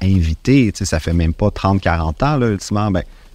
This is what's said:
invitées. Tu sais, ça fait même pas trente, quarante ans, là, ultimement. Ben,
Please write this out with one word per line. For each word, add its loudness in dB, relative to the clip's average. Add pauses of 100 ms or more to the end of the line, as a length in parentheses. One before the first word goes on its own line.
invitées. 2
Tu -14
sais, -4
ça -2
fait -2
même 2
pas 0
trente, 0
quarante -2
ans, 0
là, 0
ultimement. -2
Ben, -2 (300)